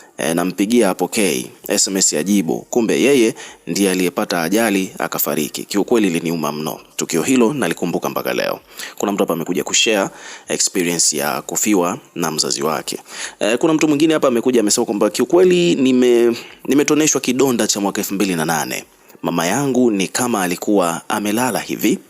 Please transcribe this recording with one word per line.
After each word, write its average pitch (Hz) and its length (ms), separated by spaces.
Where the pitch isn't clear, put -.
Eh, 78 160
nampigia 98 520
hapokei, 87 640
S 101 200
M 95 80
S 92 160
ya 78 100
jibu. 82 480
Kumbe 92 320
yeye 123 320
ndiye 98 240
aliyepata 92 520
ajali 95 560
akafariki. 76 680
Kiukweli 101 420
iliniuma 82 460
mno. 76 280
Tukio 80 260
hilo 127 300
nalikumbuka 87 560
mpaka 62 260
leo. 50 260
Kuna 101 140
mtu 101 100
hapa 87 120
amekuja 85 300
kushare 107 460
experience 85 680
ya 71 260
kufiwa 92 560
na 82 160
mzazi 69 320
wake. - 360
Eh, 113 180
kuna 160 140
mtu 156 160
mwingine 156 260
hapa 151 140
amekuja 120 320
amesema 107 240
kwamba 107 260
kiukweli 175 640
nime-, 123 600
nimetoneshwa 147 560
kidonda 127 460
cha 104 140
mwaka 98 200
elfu 101 140
mbili 95 220
na 80 80
nane. 76 400
Mama 82 240
yangu 123 440
ni 95 180
kama 120 340
alikuwa 90 680
amelala 107 500
hivi. - 400